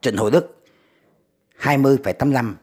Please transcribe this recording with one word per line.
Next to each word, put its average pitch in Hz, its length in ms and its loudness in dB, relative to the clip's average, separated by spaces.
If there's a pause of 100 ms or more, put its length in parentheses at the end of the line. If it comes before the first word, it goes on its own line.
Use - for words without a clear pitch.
Trịnh 110 160 -4
Hội 107 140 0
Đức 170 320 -2 (920)
hai 139 220 -2
mươi 135 260 4
phẩy - 100 -4
tám 143 180 -2
lăm 117 320 -2